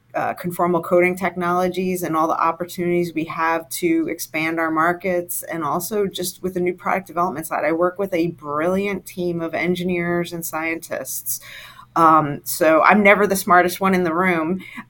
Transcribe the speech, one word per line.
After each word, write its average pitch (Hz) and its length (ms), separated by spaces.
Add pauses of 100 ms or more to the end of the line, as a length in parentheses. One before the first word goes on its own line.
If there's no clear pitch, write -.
(140)
uh, 117 200
conformal 175 480
coating 180 320
technologies 180 880
and 160 140
all 160 100
the - 160
opportunities 175 720
we 156 120
have 165 420
to 165 400
expand 160 500
our 165 120
markets. 175 720
And 165 180
also 175 440
just 185 360
with 185 120
the 180 60
new 180 140
product 190 320
development 160 400
side, - 180
I 151 60
work 175 280
with 190 140
a 170 200
brilliant 185 760
team 175 340
of 165 140
engineers 175 760
and 170 120
scientists. - 920 (580)
Um, 156 480
so 160 380
I'm 202 200
never 202 240
the 196 100
smartest 180 440
one 190 140
in 180 100
the 160 100
room, 175 460 (300)